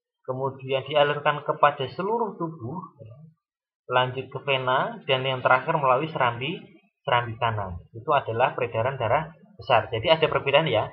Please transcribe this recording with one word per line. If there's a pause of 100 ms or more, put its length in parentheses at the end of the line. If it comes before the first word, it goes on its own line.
(220)
kemudian
dialirkan
kepada
seluruh
tubuh, (240)
ya. (640)
Lanjut
ke
vena,
dan
yang
terakhir
melalui
serambi (400)
serambi
kanan. (120)
Itu
adalah
peredaran
darah (280)
besar.
Jadi
ada
perbedaan
ya